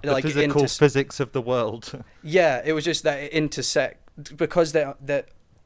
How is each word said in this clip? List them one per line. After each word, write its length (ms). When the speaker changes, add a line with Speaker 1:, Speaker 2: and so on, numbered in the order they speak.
Speaker 1:
The 100
Speaker 2:
like, 120
it 80
Speaker 1:
physical 320
Speaker 2:
inters- 140
Speaker 1:
physics 400
of 140
the 100
world. 680
<laughs> 120
Speaker 2:
Yeah, 420
it 80
was 120
just 200
that 160
it 120
intersect, 1040
because 360
they're, 280
that, 280